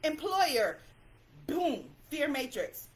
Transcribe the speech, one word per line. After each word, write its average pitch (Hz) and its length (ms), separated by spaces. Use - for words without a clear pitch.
Employer, 311 760
boom, 294 380
fear 294 180
matrix. 254 680